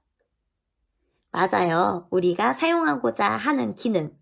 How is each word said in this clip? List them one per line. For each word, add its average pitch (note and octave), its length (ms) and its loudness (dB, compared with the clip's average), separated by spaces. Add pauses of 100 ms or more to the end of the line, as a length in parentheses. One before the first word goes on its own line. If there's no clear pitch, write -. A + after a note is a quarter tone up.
(1300)
맞아요. F3+ 800 0
우리가 F3+ 440 2
사용하고자 D4 680 0
하는 A3+ 520 -2
기능, F3 460 -2